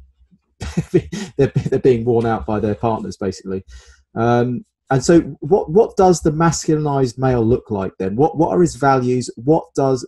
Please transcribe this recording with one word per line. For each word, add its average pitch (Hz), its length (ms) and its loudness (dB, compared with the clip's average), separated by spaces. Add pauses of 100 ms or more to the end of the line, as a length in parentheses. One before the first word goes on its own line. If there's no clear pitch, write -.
(600)
<laughs> - 760 -4
they're, 139 100 2
they're - 320 -2
being 117 260 2
worn 117 200 2
out 113 200 -4
by 107 140 -4
their 104 160 -2
partners, 110 420 -4
basically. 95 460 -8 (520)
Um, 120 500 0 (260)
and 135 120 0
so 170 180 6 (180)
what, 165 320 0
what 214 260 2
does 185 240 4
the 160 100 0
masculinized 151 840 0
male 127 280 0
look 117 240 0
like 98 300 -4
then? 95 160 -4
What, 147 220 0
what 160 120 0
are 180 120 2
his 147 140 0
values? 127 600 0
What 147 280 0 (100)
does, 135 320 0